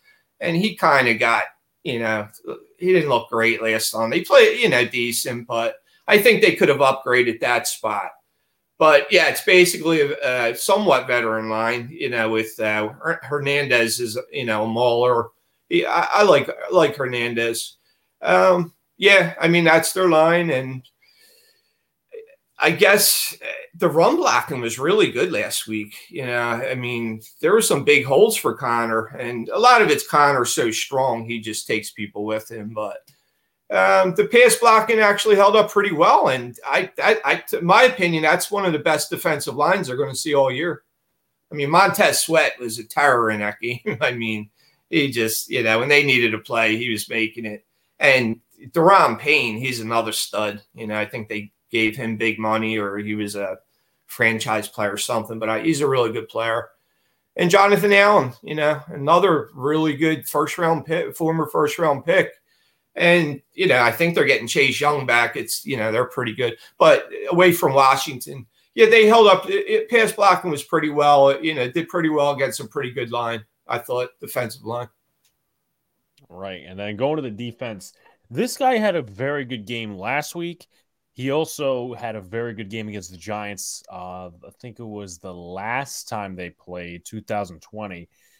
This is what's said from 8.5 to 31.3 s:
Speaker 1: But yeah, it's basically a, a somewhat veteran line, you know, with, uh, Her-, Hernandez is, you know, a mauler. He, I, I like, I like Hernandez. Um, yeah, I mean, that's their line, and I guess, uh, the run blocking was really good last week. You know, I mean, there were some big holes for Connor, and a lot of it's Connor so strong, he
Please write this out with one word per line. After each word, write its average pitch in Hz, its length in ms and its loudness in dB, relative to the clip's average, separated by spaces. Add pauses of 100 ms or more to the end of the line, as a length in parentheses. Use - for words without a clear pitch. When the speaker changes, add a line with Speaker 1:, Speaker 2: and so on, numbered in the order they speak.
Speaker 1:
But 151 340 6
yeah, 165 160 4
it's - 140 -4
basically 175 580 4
a, 127 500 -2
a 120 60 -6
somewhat 175 500 2
veteran 113 420 -2
line, 117 440 -4
you 143 180 -6
know, 113 200 -2
with, 110 280 -4
uh, 107 300 -2
Her-, 160 340 -8
Hernandez 131 800 0
is, 117 180 -6 (140)
you 131 120 -8
know, 110 200 -2
a - 20 -2
mauler. 117 640 0 (400)
He, 170 180 0
I, 165 260 0
I 208 120 4
like, 156 240 4
I - 60 -8 (180)
like 160 240 4
Hernandez. 120 800 -4 (460)
Um, 180 500 2 (240)
yeah, 185 440 4
I 170 60 0
mean, 170 160 2
that's 160 300 4
their 185 160 0
line, 165 420 4
and 131 320 -6 (1800)
I 156 80 2
guess, 196 720 2
uh, - 40 -14 (280)
the 165 140 0
run 170 260 4
blocking 147 460 -2
was 117 180 -6
really 170 320 2
good 135 220 -2
last - 340 -6
week. 107 300 -8 (120)
You 131 180 -10
know, 123 140 -4
I 120 360 -4
mean, 117 440 -8 (200)
there 165 120 2
were 226 80 6
some 143 220 0
big 135 220 4
holes 185 320 4
for 117 180 -2
Connor, 117 520 -2
and 120 420 -10
a 165 100 -4
lot 240 240 6
of 160 80 2
it's 139 160 0
Connor 143 380 2
so 120 260 -2
strong, 123 540 -4
he 113 160 -8